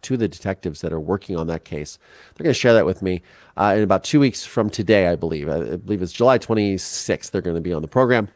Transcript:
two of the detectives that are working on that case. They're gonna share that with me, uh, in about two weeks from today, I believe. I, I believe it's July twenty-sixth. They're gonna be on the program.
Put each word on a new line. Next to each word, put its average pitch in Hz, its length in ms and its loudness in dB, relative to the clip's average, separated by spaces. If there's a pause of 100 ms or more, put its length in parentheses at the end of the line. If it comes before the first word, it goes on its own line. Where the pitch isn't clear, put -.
two - 140 -4
of 120 60 -2
the 107 80 2
detectives 92 520 -8
that 82 100 -6
are 80 80 -4
working 87 380 -4
on 82 120 -4
that 82 160 -6
case. - 340 -10 (360)
They're - 100 -8
gonna 147 100 2
share 120 180 4
that 104 140 6
with 92 160 -2
me, 92 180 -2 (380)
uh, 98 180 2
in 107 60 4
about 95 220 2
two 151 160 2
weeks 135 220 2
from 107 280 -2
today, 98 380 4
I 87 80 2
believe. 78 340 -4
I, 76 60 -2
I 76 200 -4
believe 101 240 -4
it's 90 140 -6
July 123 240 4
twenty-sixth. 101 920 -2
They're 95 120 -2
gonna 85 180 -2
be 87 140 -4
on 76 80 -4
the 80 60 -8
program. 123 480 2